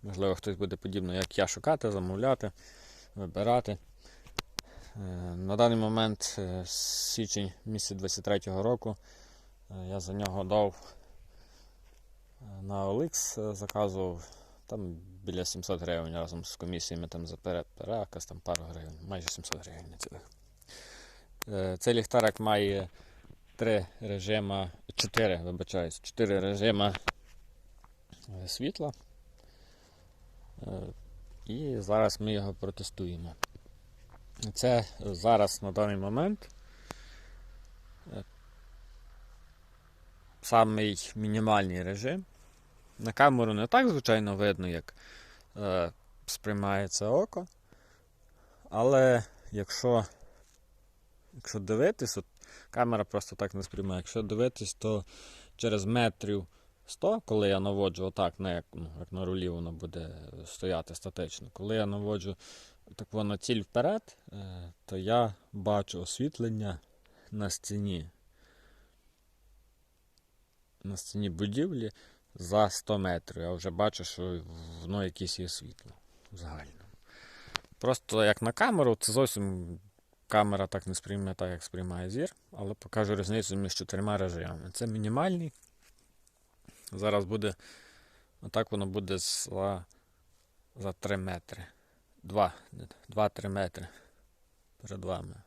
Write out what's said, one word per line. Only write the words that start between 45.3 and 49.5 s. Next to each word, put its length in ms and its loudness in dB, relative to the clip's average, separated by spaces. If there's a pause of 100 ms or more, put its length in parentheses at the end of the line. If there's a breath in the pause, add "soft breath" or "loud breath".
е, 360 0 (340)
сприймається 800 -2
око. 400 2 (1200 soft breath)
Але 540 6 (280 loud breath)